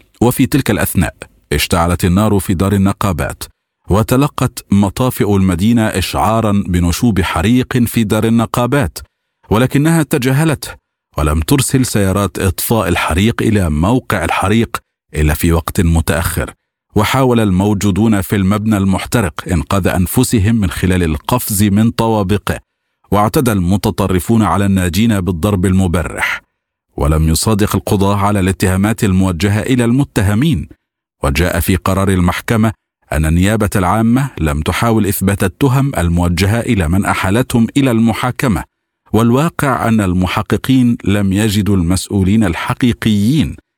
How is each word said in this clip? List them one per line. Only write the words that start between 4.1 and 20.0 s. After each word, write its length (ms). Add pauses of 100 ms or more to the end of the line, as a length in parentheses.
مطافئ 640
المدينة 460
إشعارا 880
بنشوب 540
حريق 560
في 260
دار 200
النقابات، 760 (520)
ولكنها 540
تجاهلته 680 (480)
ولم 220
ترسل 460
سيارات 540
إطفاء 480
الحريق 540
إلى 280
موقع 560
الحريق 520 (380)
إلا 180
في 180
وقت 300
متأخر. 720 (420)
وحاول 440
الموجودون 840
في 140
المبنى 420
المحترق 560 (180)
إنقاذ 360
أنفسهم 680